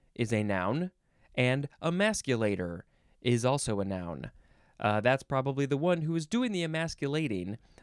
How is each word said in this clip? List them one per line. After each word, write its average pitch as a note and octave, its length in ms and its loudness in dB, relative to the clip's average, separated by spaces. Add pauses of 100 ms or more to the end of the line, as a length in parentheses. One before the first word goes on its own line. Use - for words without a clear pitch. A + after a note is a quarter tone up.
(140)
is A2+ 180 -2
a G#2+ 120 2
noun. G#2 480 0 (420)
And B2+ 340 0 (140)
emasculator A2+ 1040 0 (380)
is A#2+ 200 2
also B2 360 0
a G2 60 0
noun. F2 440 -6 (500)
Uh, G#2+ 220 2
that's B2 220 4
probably C3+ 420 0
the C#3 120 0
one E3+ 240 2
who D#3+ 140 0
is D#3+ 120 -4
doing A#3+ 240 0
the F#3 100 -2
emasculating, D3 960 -2 (260)